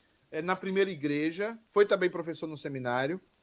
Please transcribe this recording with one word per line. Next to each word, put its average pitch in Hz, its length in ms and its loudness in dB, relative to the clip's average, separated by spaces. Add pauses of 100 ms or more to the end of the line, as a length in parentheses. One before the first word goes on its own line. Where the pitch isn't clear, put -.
(320)
é, 156 100 -6
na 180 140 0
primeira 190 340 0
igreja, 160 680 -2 (140)
foi 202 160 6
também 185 240 4
professor 165 380 -6
no 156 100 -8
seminário, 135 640 -2 (220)